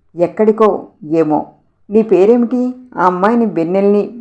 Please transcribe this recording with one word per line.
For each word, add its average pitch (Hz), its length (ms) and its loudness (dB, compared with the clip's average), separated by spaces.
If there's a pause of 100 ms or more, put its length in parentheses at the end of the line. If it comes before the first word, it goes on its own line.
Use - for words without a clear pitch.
(140)
ఎక్కడికో 208 720 0 (160)
ఏమో. 151 420 -2 (440)
"నీ 214 120 2
పేరేమిటి?" 240 760 2 (220)
ఆ 175 80 0
అమ్మాయిని 196 400 0
వెన్నెల్ని 196 760 0